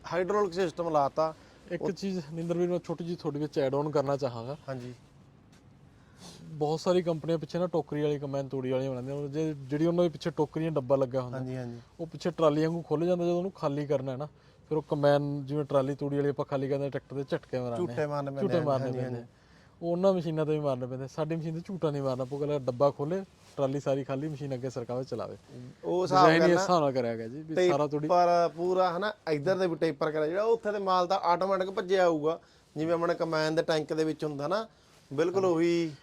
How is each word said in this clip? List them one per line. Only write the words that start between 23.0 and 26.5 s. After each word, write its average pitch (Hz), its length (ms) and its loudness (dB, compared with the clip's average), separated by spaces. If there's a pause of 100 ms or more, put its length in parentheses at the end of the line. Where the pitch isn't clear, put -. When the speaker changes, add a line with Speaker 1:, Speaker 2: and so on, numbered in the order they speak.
Speaker 2:
ਟਰਾਲੀ 139 220 0
ਸਾਰੀ 135 240 0
ਖਾਲੀ, 139 240 -4
ਮਸ਼ੀਨ 143 260 -6
ਅੱਗੇ 127 160 -6
ਸਰਕਾਵੇ, 123 340 -6
ਚਲਾਵੇ। 104 340 -6 (460)
Speaker 1:
ਉਹ 175 200 0
ਹਿਸਾਬ 180 220 6
Speaker 2:
ਡਿਜ਼ਾਈਨ 160 80 8
ਹੀ 165 60 6
Speaker 1:
ਨਾਲ 170 120 6